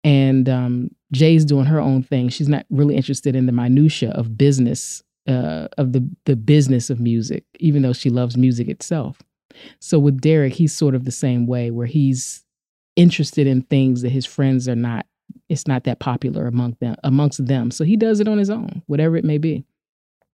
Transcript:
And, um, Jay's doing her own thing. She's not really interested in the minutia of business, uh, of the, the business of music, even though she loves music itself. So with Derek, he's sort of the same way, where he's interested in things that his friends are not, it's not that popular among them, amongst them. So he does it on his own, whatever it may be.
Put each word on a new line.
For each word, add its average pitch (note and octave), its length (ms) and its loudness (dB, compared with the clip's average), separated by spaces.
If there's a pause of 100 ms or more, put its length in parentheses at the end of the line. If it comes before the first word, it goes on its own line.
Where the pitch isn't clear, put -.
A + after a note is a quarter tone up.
And, C3+ 460 4
um, B2 400 -2 (240)
Jay's D#3 320 6
doing C#3 220 2
her D#3 120 2
own C3+ 240 0
thing. B2 280 -2
She's C#3 180 -4
not D3 220 0
really C#3+ 260 2
interested C3+ 400 -2
in C3 80 2
the B2+ 80 0
minutia B2 600 2
of A2+ 260 -6
business, C3+ 680 0 (240)
uh, D#2+ 480 -4
of C3 160 0
the, B2+ 160 0 (160)
the C#3 120 2
business C3 520 2
of A#2+ 120 -4
music, A#2 440 -2 (160)
even D3 220 2
though B2+ 100 0
she B2+ 160 -4
loves B2 300 -2
music B2 300 2
itself. - 520 -8 (580)
So - 200 0
with C#3+ 240 4
Derek, D3+ 320 2
he's D#3+ 180 2
sort C#3+ 220 0
of B2+ 100 -4
the C3 80 -6
same B2 340 -2
way, A#2+ 240 -4
where A#2 160 -6
he's C3+ 540 -2 (560)
interested D#3+ 520 2
in C3 140 2
things C3 400 0
that B2 80 -4
his B2+ 140 -2
friends C3 440 -2
are B2 80 -4
not, A#2 280 -4 (440)
it's - 180 -6
not C3 160 -2
that A#2+ 160 -4
popular - 480 -4
among A#2+ 340 -4
them, A#2 220 -4
amongst C#3+ 420 0
them. B2 280 -2
So - 100 -6
he F3+ 140 2
does A3 240 2
it G#3 80 0
on G#3+ 100 0
his G3+ 120 -2
own, A3 360 -8
whatever D#3 300 0
it - 80 -2
may D3+ 120 0
be. D3+ 280 -4 (680)